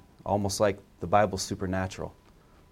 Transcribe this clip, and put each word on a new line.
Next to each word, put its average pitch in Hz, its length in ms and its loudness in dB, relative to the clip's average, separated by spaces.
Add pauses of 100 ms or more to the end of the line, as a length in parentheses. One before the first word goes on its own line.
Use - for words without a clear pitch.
(240)
Almost 101 360 0
like 101 180 2 (220)
the 95 80 -6
Bible's 98 340 4
supernatural. 95 720 -6 (580)